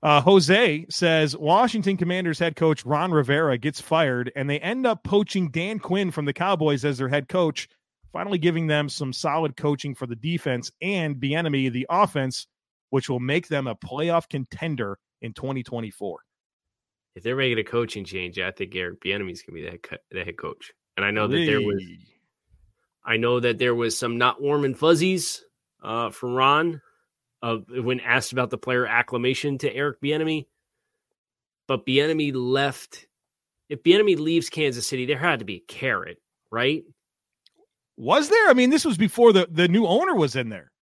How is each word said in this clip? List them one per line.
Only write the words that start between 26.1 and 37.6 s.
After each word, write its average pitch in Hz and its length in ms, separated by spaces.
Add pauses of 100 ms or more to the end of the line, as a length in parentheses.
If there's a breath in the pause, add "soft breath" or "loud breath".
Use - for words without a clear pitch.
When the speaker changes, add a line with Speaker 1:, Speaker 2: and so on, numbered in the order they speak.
Speaker 2:
Ron, 147 460 (600)
uh, 117 160 (100)
when 123 320
asked 120 320
about 123 180
the 127 80
player 123 300
acclamation 123 680
to 135 180
Eric 139 260
Bieniemy. 156 440 (1200)
But 135 180
Bieniemy 147 480
left. 131 720 (640)
If - 160
Bieniemy 190 340
leaves 160 320
Kansas 135 380
City, 127 180
there 139 120
had 147 220
to 107 60
be 95 120
a - 140
carrot, 92 500 (280)
right? 131 360 (1120)